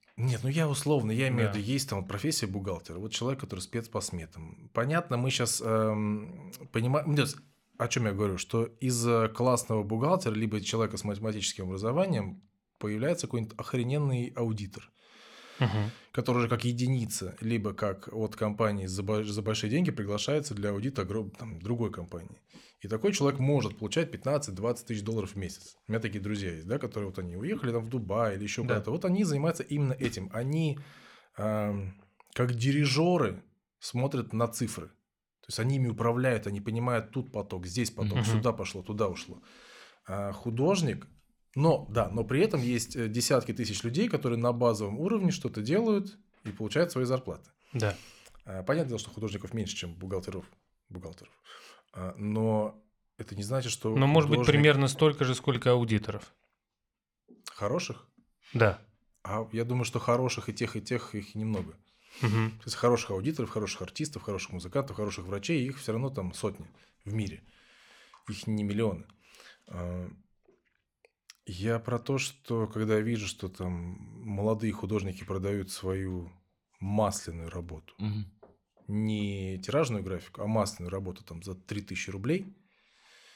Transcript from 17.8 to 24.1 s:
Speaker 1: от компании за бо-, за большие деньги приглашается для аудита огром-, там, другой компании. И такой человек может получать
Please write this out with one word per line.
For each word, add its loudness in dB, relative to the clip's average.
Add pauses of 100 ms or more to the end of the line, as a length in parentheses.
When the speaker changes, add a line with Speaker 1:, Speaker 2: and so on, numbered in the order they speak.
Speaker 1:
от -2
компании 0
за -2
бо-, 2
за -2
большие 0
деньги 2
приглашается -2
для 0
аудита -2
огром-, -4
там, -12
другой 0
компании. -10 (400)
И -10
такой 2
человек 2
может 2
получать 0